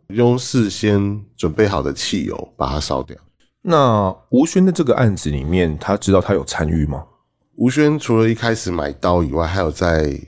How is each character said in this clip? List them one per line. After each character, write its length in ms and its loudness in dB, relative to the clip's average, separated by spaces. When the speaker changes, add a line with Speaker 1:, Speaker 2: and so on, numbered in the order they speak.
Speaker 1:
用 280 2
事 320 0
先 540 0
准 120 -2
备 160 2
好 160 0
的 120 -4
汽 320 -4
油 320 -10
把 100 -2
它 140 -2
烧 200 -4
掉。 140 -16
Speaker 2:
那 520 2
吴 140 4
宣 200 2
的 80 2
这 100 0
个 100 2
案 220 2
子 140 -6
里 120 -2
面， 380 0
他 160 -2
知 160 0
道 80 6
他 140 0
有 100 0
参 240 -4
与 180 0
吗？ 160 -6
Speaker 1:
吴 140 2
宣 300 2
除 200 0
了 80 4
一 60 2
开 200 -2
始 180 -6
买 220 -4
刀 300 2
以 80 -2
外， 140 -2
还 160 -2
有 100 0
在 560 0